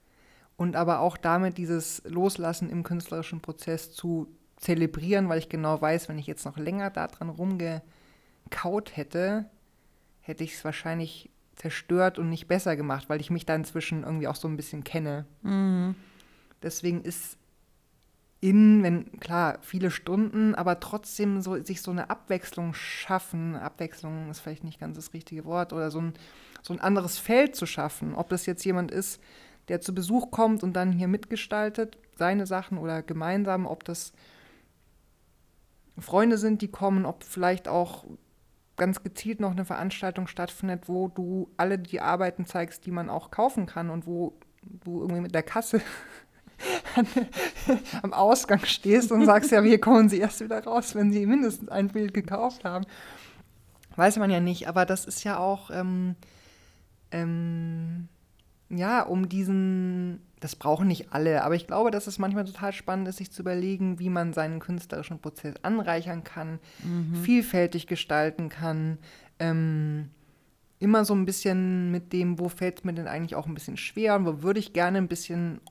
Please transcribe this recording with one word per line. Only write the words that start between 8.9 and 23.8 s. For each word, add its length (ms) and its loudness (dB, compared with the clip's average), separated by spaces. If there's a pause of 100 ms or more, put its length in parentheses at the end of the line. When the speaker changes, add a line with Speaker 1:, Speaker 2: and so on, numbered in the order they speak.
Speaker 1:
hätte, 540 -2 (720)
hätte 220 -8
ich's 200 -10
wahrscheinlich 640 -6 (260)
zerstört 640 0
und 100 -2
nicht 180 -6
besser 280 0
gemacht, 340 -4
weil 120 -2
ich 80 -6
mich 160 -2
da 80 0
inzwischen 500 -4
irgendwie 240 -2
auch 80 -2
so 120 -6
ein 100 -4
bisschen 260 -10
kenne. 420 -4 (160)
Speaker 2:
Mhm. 540 2 (680)
Speaker 1:
Deswegen 380 -2
ist 360 -10 (1000)
in, 420 10
wenn, 380 0
klar, 420 0
viele 300 -2
Stunden, 640 2
aber 240 0
trotzdem 640 -4
so, 220 -4
sich 180 -8
so 100 -6
eine 180 -4
Abwechslung 640 -4
schaffen, 800 -4
Abwechslung 760 -8